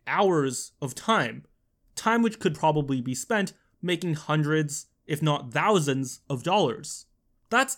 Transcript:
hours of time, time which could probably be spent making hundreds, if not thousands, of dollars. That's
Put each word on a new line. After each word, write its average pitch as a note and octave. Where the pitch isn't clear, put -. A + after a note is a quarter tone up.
hours D3+
of C3
time, C#3
time A#3
which A3
could E3
probably D3
be B2+
spent G3
making F3
hundreds, D3+
if D3
not C#3+
thousands, C#3+
of B2+
dollars. E3
That's C4